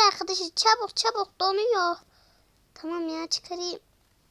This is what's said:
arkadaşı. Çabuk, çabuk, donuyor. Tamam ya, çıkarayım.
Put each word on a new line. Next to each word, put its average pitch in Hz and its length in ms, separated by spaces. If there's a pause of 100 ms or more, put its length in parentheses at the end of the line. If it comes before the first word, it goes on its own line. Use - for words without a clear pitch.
arkadaşı. 370 480
Çabuk, 453 400
çabuk, 440 440
donuyor. 392 560 (760)
Tamam 330 340
ya, 320 180
çıkarayım. 349 540 (500)